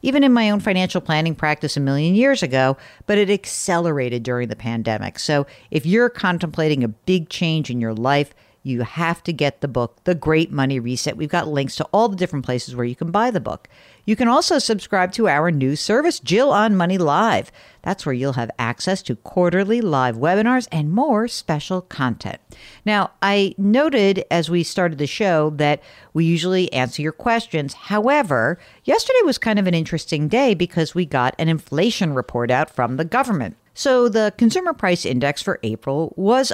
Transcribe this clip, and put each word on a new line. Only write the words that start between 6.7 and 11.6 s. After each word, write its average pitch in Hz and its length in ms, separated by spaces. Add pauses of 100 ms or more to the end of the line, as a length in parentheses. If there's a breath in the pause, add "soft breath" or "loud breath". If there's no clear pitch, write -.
a 117 40
big 170 420
change 160 400
in 120 100
your 113 140
life, 139 400 (320 soft breath)
you 123 140
have 165 420
to 175 100
get 143 280
the 147 80
book, 120 360
The 180 100
Great 160 360
Money 135 300
Reset. 123 380
We've 156 100
got 170 200
links 139 280